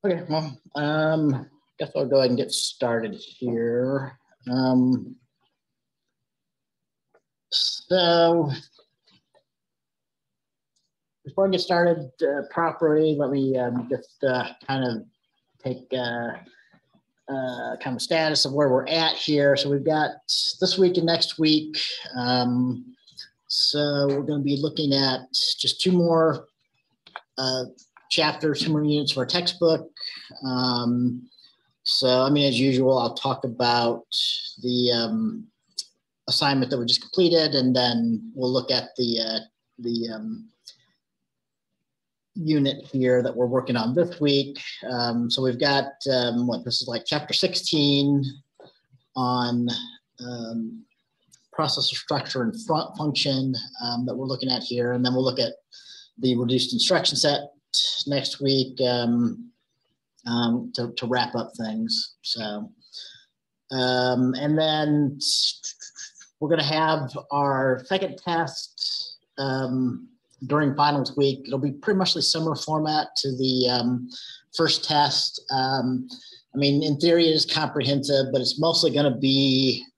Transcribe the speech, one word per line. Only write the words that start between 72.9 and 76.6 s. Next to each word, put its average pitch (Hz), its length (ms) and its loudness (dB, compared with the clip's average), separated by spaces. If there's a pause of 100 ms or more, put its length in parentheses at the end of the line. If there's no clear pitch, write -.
to 135 200 -2
the, 127 320 2
um, 123 400 0 (480)
first - 280 2
test. 147 580 2 (100)
Um, 131 560 0 (460)
I 131 40 -2
mean, 143 240 4